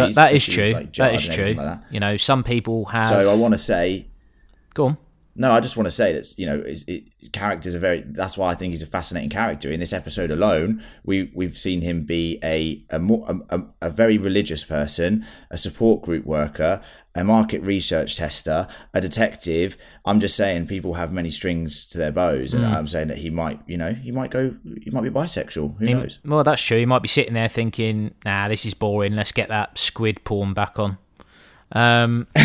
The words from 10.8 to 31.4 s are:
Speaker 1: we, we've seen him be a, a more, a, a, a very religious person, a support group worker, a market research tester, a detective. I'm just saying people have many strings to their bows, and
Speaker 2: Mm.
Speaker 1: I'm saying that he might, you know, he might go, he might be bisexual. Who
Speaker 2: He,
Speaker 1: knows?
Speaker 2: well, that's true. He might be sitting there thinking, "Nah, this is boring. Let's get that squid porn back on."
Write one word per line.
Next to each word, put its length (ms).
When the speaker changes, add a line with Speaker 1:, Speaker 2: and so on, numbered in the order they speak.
Speaker 1:
we, 300
we've 240
seen 220
him 240
be 400
a, 460
a 100
more, 280
a, 300
a, 60
a 80
very 260
religious 460
person, 640
a 80
support 440
group 220
worker, 560
a 80
market 380
research 540
tester, 520
a 80
detective. 760
I'm 160
just 160
saying 320
people 260
have 180
many 200
strings 540
to 120
their 140
bows, 420
and 100
Speaker 2:
Mm. 80
Speaker 1:
I'm 140
saying 220
that 100
he 100
might, 380
you 100
know, 160
he 200
might 180
go, 240
he 80
might 120
be 80
bisexual. 720
Who 40
Speaker 2:
He, 100
Speaker 1:
knows? 300
Speaker 2:
well, 200
that's 180
true. 160
He 80
might 160
be 60
sitting 260
there 140
thinking, 640
"Nah, 220
this 180
is 100
boring. 420
Let's 160
get 160
that 300
squid 440
porn 320
back 240
on." 200